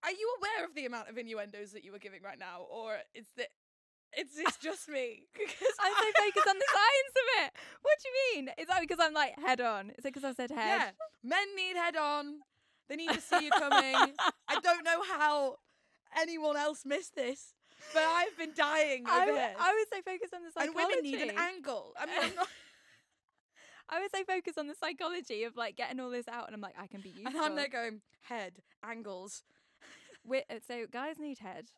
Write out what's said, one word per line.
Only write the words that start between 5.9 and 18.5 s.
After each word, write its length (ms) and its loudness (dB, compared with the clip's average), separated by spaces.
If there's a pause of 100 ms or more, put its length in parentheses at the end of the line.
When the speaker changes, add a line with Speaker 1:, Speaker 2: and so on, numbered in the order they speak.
Speaker 2:
so 60 4
Speaker 1:
I 180 4
Speaker 2:
focused 320 6
on 80 4
the 100 2
science 480 6
of 300 4
it. 60 -6 (300)
What 220 6
do 60 -6
you 60 -2 (280)
mean? 140 -8
Is 100 -8
that 140 2
because 180 -2
I'm, 140 6
like, 260 2
head 220 2
on? 360 -2
Is 60 -18
it 100 -4
'cause 120 -8
I 80 -2
said 180 -6
head? 280 2
Speaker 1:
Yeah. 120 0 (320)
Men 320 0
need 220 -2
head 180 0
on. 440 -2 (500)
They 80 -6
need 140 -2
to 100 0
see 240 2
you 60 2
coming. 640 6 (160)
Speaker 2:
<laughs> 180 -14
Speaker 1:
I 120 2
don't 220 4
know 200 2
how 520 2 (600)
anyone 400 0
else 280 -2
missed 300 -4
this, 380 -6 (400)
but 100 6
I've 340 2
been 160 -6